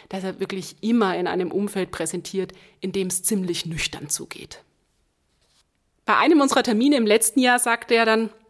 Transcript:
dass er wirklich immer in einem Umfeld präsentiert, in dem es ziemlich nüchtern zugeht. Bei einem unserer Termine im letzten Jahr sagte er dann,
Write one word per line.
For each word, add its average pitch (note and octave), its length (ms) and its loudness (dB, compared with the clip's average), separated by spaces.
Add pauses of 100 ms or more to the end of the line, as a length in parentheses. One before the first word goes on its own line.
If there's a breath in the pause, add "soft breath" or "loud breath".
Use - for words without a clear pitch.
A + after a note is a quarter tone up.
dass F#3+ 160 -8
er F#3+ 160 -8
wirklich F#3+ 400 -8
immer G#3+ 380 2
in F3+ 80 -2
einem F3 260 -2
Umfeld G3 380 -2
präsentiert, F3+ 640 -6 (260 loud breath)
in F#3+ 120 -6
dem F#3+ 160 -2
es - 140 -4
ziemlich F3+ 440 -2
nüchtern D3+ 420 -8
zugeht. - 540 -10 (1400)
Bei G#3+ 100 2
einem D4 240 4
unserer C4+ 220 2
Termine B3 340 2
im A3+ 100 2
letzten G#3+ 340 4
Jahr B3 180 4
sagte A#3 360 0
er A3+ 120 4
dann, A3 240 2 (200)